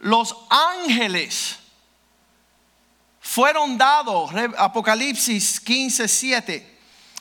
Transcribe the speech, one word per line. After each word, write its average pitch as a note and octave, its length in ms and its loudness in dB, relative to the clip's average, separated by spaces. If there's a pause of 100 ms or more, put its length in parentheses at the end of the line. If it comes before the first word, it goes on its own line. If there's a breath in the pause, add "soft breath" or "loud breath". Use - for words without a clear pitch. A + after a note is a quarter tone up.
los A3+ 320 0 (160)
ángeles A#3+ 1120 0 (1600)
fueron C#4+ 580 0
dados. B3 540 2
Re-, A3+ 260 -4
Apocalipsis A3 1040 0
quince B3 480 -2
siete. - 720 -4 (420 loud breath)